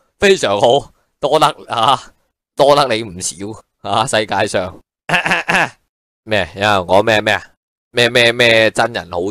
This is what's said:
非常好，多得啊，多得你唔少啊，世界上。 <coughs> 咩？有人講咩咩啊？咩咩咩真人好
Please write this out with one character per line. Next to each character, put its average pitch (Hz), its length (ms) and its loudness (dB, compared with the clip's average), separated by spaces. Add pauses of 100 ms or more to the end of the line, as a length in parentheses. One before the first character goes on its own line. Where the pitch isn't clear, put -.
(180)
非 196 160 2
常 104 240 0
好， 127 320 2 (300)
多 143 180 0
得 151 80 4 (220)
啊， 120 340 0 (540)
多 143 180 2
得 143 200 2
你 110 80 -4
唔 92 180 -14
少 76 160 -10 (460)
啊， 107 260 -2
世 110 160 0
界 104 220 -2
上。 92 280 -6 (340)
<coughs> - 1160 -4
咩？ 101 320 -2
有 98 60 -4
人 107 80 2 (100)
講 92 220 2
咩 110 180 2
咩 107 140 0
啊？ 92 80 -4 (480)
咩 120 180 0
咩 117 240 2
咩 113 380 2
真 113 240 -2
人 87 180 -10
好 87 80 -4 (100)